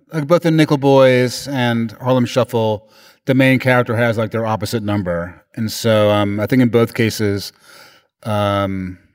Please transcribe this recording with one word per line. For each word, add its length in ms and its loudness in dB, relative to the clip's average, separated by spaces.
like, 140 -6
both 160 2
the 80 2
Nickel 280 2
Boys 680 4
and 460 -2
Harlem 340 -2
Shuffle, 640 -4
the 80 0
main 260 4
character 340 0
has, 240 0
like, 140 -4
their 120 -4
opposite 380 -4
number. 600 -4
And 160 -6
so, 400 2
um, 300 0
I 60 -2
think 160 2
in 60 2
both 260 2
cases, 580 -2
um, 720 -2